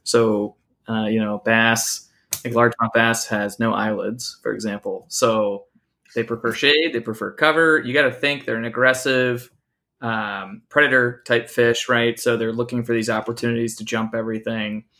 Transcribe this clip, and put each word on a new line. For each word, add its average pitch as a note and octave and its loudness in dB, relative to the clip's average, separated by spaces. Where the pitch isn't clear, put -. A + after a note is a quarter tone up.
So, G#2+ 2
uh, A2 -2
you A2 0
know, G#2 -4
bass, A2+ 2
like B2 -4
largemouth A2+ 2
bass A2+ 2
has G#2 -4
no A2+ 0
eyelids, G#2+ -4
for A2+ -2
example. G#2 -6
So G#2+ 0
they A#2 0
prefer A#2 -4
shade, D3 2
they A#2 -2
prefer A2 -8
cover. D#3 4
You B2 -4
gotta C#3 4
think C#3 -2
they're A2+ -4
an A2+ -4
aggressive, B2+ 0
um, G#2 -6
predator B2+ 2
type A#2 0
fish, A#2 2
right? A#2 2
So A#2+ 2
they're A2+ -2
looking A#2+ -4
for A#2 -2
these A2+ 0
opportunities A#2 -2
to G#2+ -10
jump A2 -4
everything A2 -6